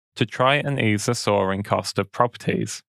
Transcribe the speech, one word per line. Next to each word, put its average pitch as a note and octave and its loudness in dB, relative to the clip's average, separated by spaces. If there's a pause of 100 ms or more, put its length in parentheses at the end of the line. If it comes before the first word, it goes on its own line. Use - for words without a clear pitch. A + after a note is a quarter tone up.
(140)
to B2 0
try C3 2
and C#3+ 0
ease G#2+ 2
the A#2+ 2
soaring G2 0
cost G2 -2
of G2 -4
properties. - -4